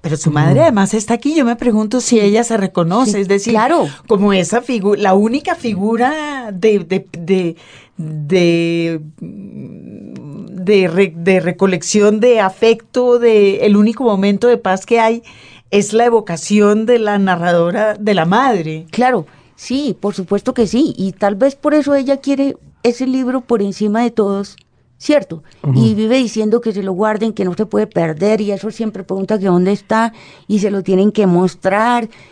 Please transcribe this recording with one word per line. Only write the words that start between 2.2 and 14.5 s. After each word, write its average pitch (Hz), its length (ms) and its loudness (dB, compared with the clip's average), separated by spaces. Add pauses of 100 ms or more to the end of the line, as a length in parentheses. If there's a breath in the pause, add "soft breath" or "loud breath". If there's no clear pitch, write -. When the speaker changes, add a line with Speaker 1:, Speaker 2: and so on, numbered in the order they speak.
Speaker 1:
se 226 140 -2
reconoce, 190 560 0
Speaker 3:
Sí, 196 80 -2
Speaker 1:
es 196 60 -2
decir, 202 260 0
Speaker 3:
claro. 262 340 2 (200)
Speaker 1:
como 202 260 2
esa 190 280 0
figu-, 208 360 -2
la 196 180 2
única 247 400 0
figura 247 960 -4
de, 202 260 2
de, 190 280 -4 (100)
de, 170 380 -2 (420 loud breath)
de, 165 1040 -2 (200)
de 185 1700 -6
re-, 170 280 0
de 180 240 2
recolección, 190 800 0
de 233 200 4
afecto, 233 800 0
de, 208 460 4
el 208 120 4
único 226 260 2
momento 202 440 0
de 160 100 4